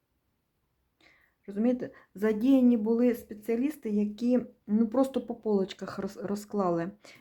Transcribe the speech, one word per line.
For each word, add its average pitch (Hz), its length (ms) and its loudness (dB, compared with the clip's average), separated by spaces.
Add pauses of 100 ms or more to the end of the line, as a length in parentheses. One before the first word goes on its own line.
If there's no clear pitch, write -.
(1500)
Розумієте, 214 420 -2 (260)
задіяні 240 640 4
були 233 380 2
спеціалісти, 233 760 -6
які, 208 500 0 (280)
ну, 214 200 2
просто 262 340 0
по - 140 -10
полочках 196 640 -4
роз-, 190 260 -10
розклали. 185 680 -4 (300)